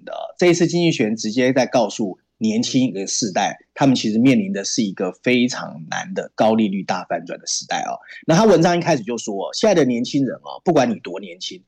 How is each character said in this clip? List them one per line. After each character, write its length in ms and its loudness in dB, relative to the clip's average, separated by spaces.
的 80 -12
哦， 240 -10
这 100 2
一 80 6
次 120 2
经 160 0
济 80 4
学 140 0
人 120 0
直 140 -4
接 220 2
在 140 2
告 220 2
诉 300 -6
年 240 0
轻 220 2
一 60 0
个 160 -6
世 260 -4
代， 240 -2
他 120 2
们 80 6
其 180 -2
实 60 2
面 200 6
临 140 -2
的 120 -6
是 180 -2
一 100 -2
个 200 -4
非 260 2
常 420 -10
难 240 -8
的 200 -8
高 200 4
利 140 2
率 160 -4
大 200 -6
反 200 -6
转 140 -12
的 80 -16
时 200 -6
代 160 -4
哦。 160 -8
那 100 4
他 80 4
文 180 6
章 140 4
一 40 0
开 160 2
始 60 -4
就 160 -6
说 160 -8
哦， 180 -6
现 160 2
在 60 6
的 100 6
年 200 0
轻 200 0
人 120 -6
哦， 280 -16
不 80 2
管 160 4
你 120 0
多 180 -10
年 220 -14
轻， 280 -12